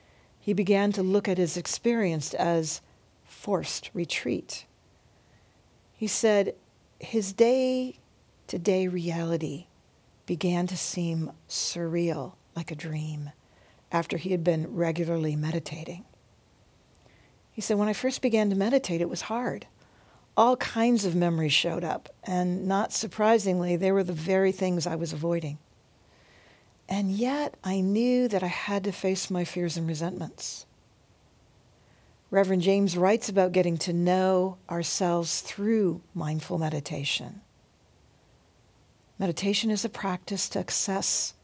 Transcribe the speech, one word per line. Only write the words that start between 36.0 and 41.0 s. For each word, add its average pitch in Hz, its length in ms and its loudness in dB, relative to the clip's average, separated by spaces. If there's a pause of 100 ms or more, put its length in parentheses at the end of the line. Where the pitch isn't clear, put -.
mindful 156 440 -4
meditation. 151 840 -4 (1800)
Meditation 196 540 0
is 208 140 0
a 214 40 -6
practice 185 600 -4
to - 100 -4
access - 840 -2